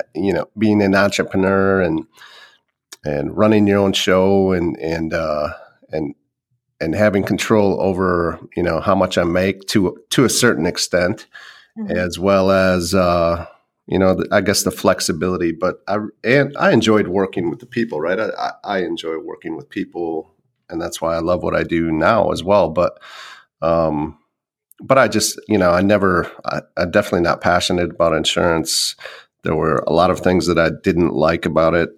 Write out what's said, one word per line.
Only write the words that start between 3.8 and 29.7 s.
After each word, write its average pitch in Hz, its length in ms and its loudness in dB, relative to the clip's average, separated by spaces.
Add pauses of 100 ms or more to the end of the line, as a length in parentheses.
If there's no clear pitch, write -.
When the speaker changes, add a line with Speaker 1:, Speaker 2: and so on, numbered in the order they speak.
Speaker 1:
show 95 580 2
and, 85 260 -2
and, 80 360 -6
uh, 76 360 -4 (420)
and, 78 240 -6 (680)
and 80 140 -4
having 101 280 2
control 101 560 0
over, 90 600 0 (180)
you 90 60 -2
know, 82 160 0
how 95 160 0
much 92 240 0
I 90 40 2
make 90 440 -2
to, 90 280 0 (140)
to 135 160 4
a 104 40 2
certain 107 360 0
extent, 90 640 -2 (500)
Speaker 2:
Mm-hmm. 202 180 -6
Speaker 1:
as 90 240 -4
well 98 320 4
as, 92 420 2
uh, 87 520 2 (420)
you 87 100 -2
know, 95 160 4
the, 87 180 -2
I 101 100 2
guess 98 220 0
the 92 80 0
flexibility, 90 800 -2
but 82 340 -4
I, 104 100 -2 (260)
and 139 340 2
I 190 140 2
enjoyed 107 360 4
working 92 420 -2
with 71 100 -8
the - 60 -20
people, 90 360 -6
right? 90 180 -4
I, 107 180 -4
I, - 140 -6 (120)
I 98 160 -4
enjoy 82 400 -6
working 80 360 -12
with 71 140 -16
people, 82 640 -8 (360)
and 85 120 -6
that's 85 200 -8
why 82 140 -2
I 82 40 -2
love 85 240 -2
what 85 120 -4
I 82 80 0
do 82 280 -2
now 82 400 2
as - 120 -4
well. 92 260 2
But, 82 300 -2 (600)
um, 78 560 -2 (640)
but 131 160 2
I 127 100 4
just, 104 400 -2
you 104 100 2
know, 90 140 4
I 90 100 2
never, 95 480 2 (160)
I, - 160 -6 (140)
I'm 87 160 -2
definitely 101 300 2
not 85 200 0
passionate 87 500 0
about 82 220 0
insurance. 82 800 -2 (480)
There 82 120 -2
were 78 220 0 (100)